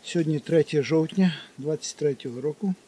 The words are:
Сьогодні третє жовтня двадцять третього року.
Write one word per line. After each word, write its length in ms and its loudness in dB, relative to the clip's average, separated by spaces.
Сьогодні 360 0
третє 420 2
жовтня 580 2
двадцять 380 -6
третього 440 -4
року. 340 -2